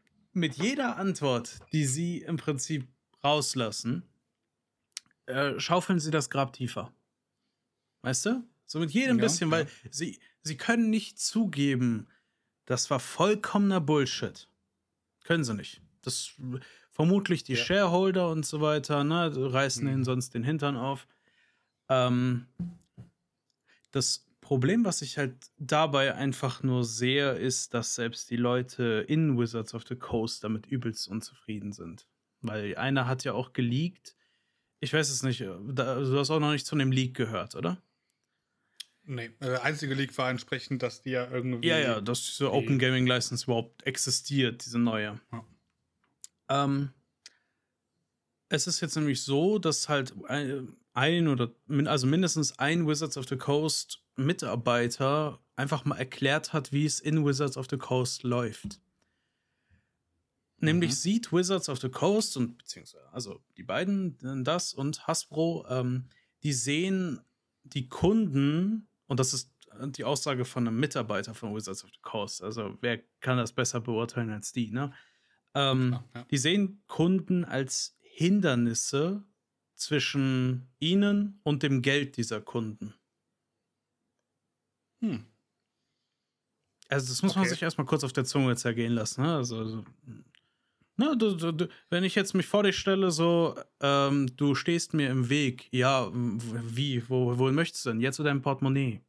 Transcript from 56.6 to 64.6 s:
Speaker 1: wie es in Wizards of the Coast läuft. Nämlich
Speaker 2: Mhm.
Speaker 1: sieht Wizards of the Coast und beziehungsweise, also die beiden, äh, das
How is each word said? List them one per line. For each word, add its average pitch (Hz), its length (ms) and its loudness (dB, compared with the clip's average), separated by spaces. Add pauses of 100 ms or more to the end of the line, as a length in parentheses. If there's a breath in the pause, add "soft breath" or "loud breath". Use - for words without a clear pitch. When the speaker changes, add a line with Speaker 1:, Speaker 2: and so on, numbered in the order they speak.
Speaker 1:
wie 143 140 2
es - 140 -2
in 151 260 2
Wizards 139 300 0
of 135 120 -6
the 131 100 -4
Coast 127 440 -2
läuft. 120 580 -2 (1800)
Nämlich 160 340 4
Speaker 2:
Mhm. - 20 -2
Speaker 1:
sieht 220 380 0
Wizards 180 360 0
of 135 120 -4
the 131 80 -4
Coast 202 480 0
und 120 220 -2
beziehungsweise, - 540 -18
also 104 300 -10 (140)
die - 80 -14
beiden, 185 580 -2
äh, 131 220 -4
das 165 280 0